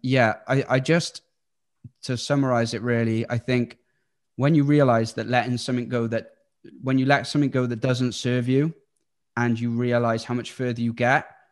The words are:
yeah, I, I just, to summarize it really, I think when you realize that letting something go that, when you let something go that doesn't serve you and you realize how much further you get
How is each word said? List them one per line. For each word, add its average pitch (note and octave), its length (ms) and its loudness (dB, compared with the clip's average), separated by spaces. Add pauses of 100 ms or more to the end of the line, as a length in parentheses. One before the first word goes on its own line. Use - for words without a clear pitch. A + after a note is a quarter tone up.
yeah, B2+ 320 2 (120)
I, C3+ 220 0
I C3 120 2
just, D#3+ 420 0 (800)
to B2 160 -4
summarize B2 560 0
it G#2 80 -6
really, A#2 480 0
I A#2+ 80 -2
think B2 400 -2 (580)
when C#3+ 180 2
you D3 80 4
realize C3 520 2
that A2 120 -6
letting B2 300 0
something A#2+ 320 -4
go A#2 200 -2
that, A2+ 240 -6 (500)
when C3 160 0
you C3 80 2
let C#3 200 2
something C#3+ 240 0
go B2+ 140 0
that A#2+ 160 -4
doesn't B2+ 320 0
serve B2 340 -2
you C#3 280 2 (640)
and A#2+ 200 0
you A#2+ 120 -4
realize A#2+ 540 0
how A#2+ 100 -4
much B2 180 -8
further B2 300 -6
you A#2 100 -2
get B2 380 0 (220)